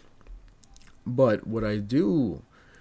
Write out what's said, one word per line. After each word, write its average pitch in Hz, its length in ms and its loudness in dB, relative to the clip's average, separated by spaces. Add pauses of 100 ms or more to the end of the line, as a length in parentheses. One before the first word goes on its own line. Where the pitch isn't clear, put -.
(1040)
But 123 420 2
what 110 160 -4
I 107 140 -2
do 123 640 0 (400)